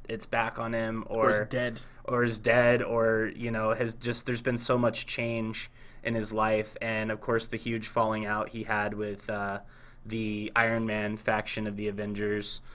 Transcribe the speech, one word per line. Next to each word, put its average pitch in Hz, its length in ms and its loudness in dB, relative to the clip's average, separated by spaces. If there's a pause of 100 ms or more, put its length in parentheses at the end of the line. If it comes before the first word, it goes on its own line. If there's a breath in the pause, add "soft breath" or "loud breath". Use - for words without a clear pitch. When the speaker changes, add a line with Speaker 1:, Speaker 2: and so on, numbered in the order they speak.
Speaker 1:
its 113 180 -6
back 113 320 -2
on 117 160 -2
him 113 340 -2
or 110 220 4
Speaker 2:
Or 107 120 2
is 107 60 -4
dead. 123 320 -2 (240 loud breath)
Speaker 1:
or 123 180 2
is 117 160 2
dead, 120 440 6
or, 113 520 2
you 117 160 -4
know, 110 220 2
has 113 220 0
just, 120 320 -2
there's 120 160 -2
been 120 160 0
so 123 180 4
much 120 300 2
change 113 640 -4 (340 soft breath)
in 117 100 0
his 107 180 0
life. 107 500 2
And 110 280 -2
of 107 100 -4
course, 113 260 0
the - 100 -4
huge 113 320 -4
falling 110 380 2
out 107 240 -2
he 110 120 -8
had 104 300 0
with, 104 380 -6
uh, 101 300 -2 (460 soft breath)
the 107 500 -2
Iron 113 300 4
Man 107 320 -2
faction 110 480 0
of 104 100 -4
the 104 120 -2
Avengers. 104 760 -4 (120)